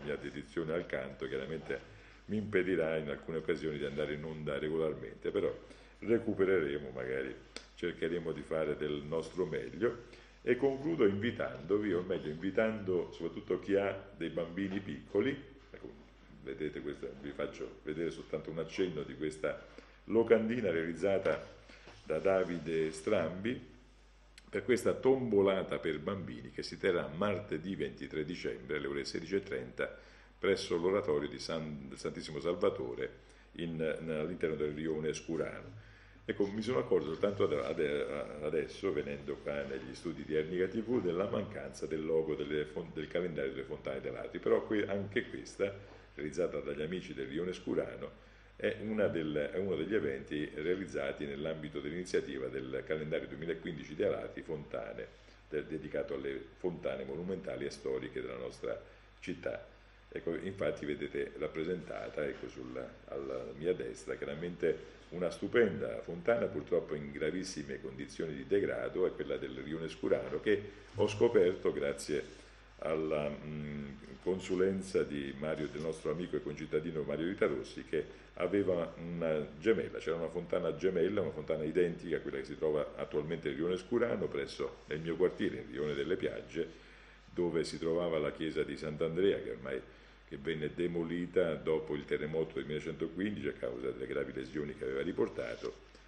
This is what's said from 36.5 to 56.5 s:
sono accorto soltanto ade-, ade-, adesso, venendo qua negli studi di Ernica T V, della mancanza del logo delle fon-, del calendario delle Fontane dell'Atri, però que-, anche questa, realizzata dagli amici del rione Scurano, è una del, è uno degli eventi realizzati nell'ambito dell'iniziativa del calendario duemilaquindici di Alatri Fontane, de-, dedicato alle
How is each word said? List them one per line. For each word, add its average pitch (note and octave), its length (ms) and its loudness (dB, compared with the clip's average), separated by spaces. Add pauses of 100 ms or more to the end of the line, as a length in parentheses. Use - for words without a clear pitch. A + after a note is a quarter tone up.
sono B2+ 180 2
accorto F2+ 260 4
soltanto G2+ 380 2
ade-, D2+ 200 4
ade-, D2 420 2 (360)
adesso, D2+ 500 0
venendo C#2+ 460 -2
qua C#2+ 260 -2
negli C2+ 320 -6
studi D2 300 -6
di D2+ 100 0
Ernica F2+ 320 2
T A2+ 140 -2
V, A2+ 200 2
della F2+ 280 2
mancanza C#2 560 -4
del D#2 180 -2
logo D#2 320 4
delle D2 300 0
fon-, E2+ 280 -6
del D#2 140 -4
calendario D#2 440 0
delle C2 120 -4
Fontane C2+ 380 -4
dell'Atri, B1 380 -6
però A2+ 260 6
que-, G#2 220 2
anche G2+ 420 -2
questa, - 440 -2 (420)
realizzata D2 440 -2
dagli C#2+ 220 -4
amici D#2+ 320 -4
del C2 140 -4
rione E2+ 260 -2
Scurano, - 720 -4 (320)
è - 240 0
una G#2+ 260 2
del, D2+ 460 2
è - 40 0
uno F#2+ 200 2
degli F2 180 0
eventi D2 600 0
realizzati D2 680 -2
nell'ambito D2+ 540 -4
dell'iniziativa C#2+ 680 -2
del C2 380 -4
calendario D#2 420 0
duemilaquindici D#2 680 -4
di F#2 80 2
Alatri C2 380 0
Fontane, B1 640 -6 (400)
de-, D2 180 -2
dedicato D2 500 -2
alle C#2 280 -4 (140)